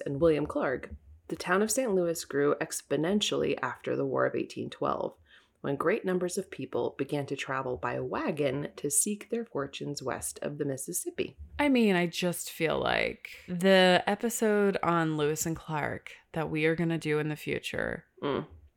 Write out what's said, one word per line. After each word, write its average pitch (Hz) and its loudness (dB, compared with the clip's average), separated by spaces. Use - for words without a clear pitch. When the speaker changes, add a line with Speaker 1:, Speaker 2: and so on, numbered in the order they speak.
Speaker 1:
and 139 -2
William 151 4
Clark, 151 -2
the 170 -8
town 185 2
of 220 0
Saint 247 0
Louis 170 0
grew 143 2
exponentially 151 0
after 127 -4
the 139 0
War 131 2
of 131 0
eighteen 123 -6
twelve, - -2
when 143 -2
great 165 0
numbers 180 0
of 190 -6
people 120 -4
began 143 -2
to 139 -6
travel 135 -4
by 127 -4
wagon 143 -2
to - -4
seek - -2
their 233 -4
fortunes 143 -6
west - -6
of 147 -6
the 151 -2
Mississippi. - -6
Speaker 2:
I 294 4
mean, 226 6
I 175 2
just 170 -4
feel 151 0
like 58 0
the 185 8
episode 208 2
on 160 2
Lewis 151 0
and 160 -2
Clark - -6
that 156 -2
we 156 2
are 165 4
gonna 165 0
do 151 0
in 151 0
the 151 -4
future, - -4
Speaker 1:
Mm. 143 -2